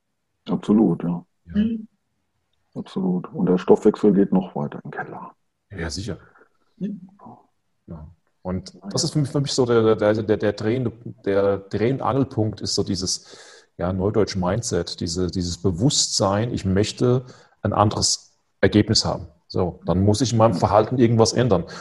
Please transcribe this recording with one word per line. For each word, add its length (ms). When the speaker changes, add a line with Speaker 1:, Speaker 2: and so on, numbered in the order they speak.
Speaker 1:
Absolut, 540
ja. 220
Speaker 2:
Ja. 80
Speaker 3:
Mhm. 340
Speaker 1:
Absolut. 580
Und 140
der 120
Stoffwechsel 540
geht 200
noch 220
weiter 300
in 60
den 140
Keller. 280
Speaker 2:
Ja, 200
sicher. 280
Speaker 3:
Mhm. 320
Speaker 2:
Ja. 200
Und 360
das 140
ist 80
für 60
mich, 100
für 120
mich 120
so 140
der, 300
der, 180
der, 240
der 160
drehende, 380
der 320
drehende 440
Angelpunkt 600
ist 120
so 80
dieses, 840
ja, 160
neudeutsch 420
Mindset, 680
diese, 260
dieses 320
Bewusstsein, 960
ich 100
möchte 600
ein 140
anderes 640
Ergebnis 420
haben. 220
So, 380
dann 200
muss 180
ich 100
in 60
meinem 160
Verhalten 420
irgendwas 380
ändern. 300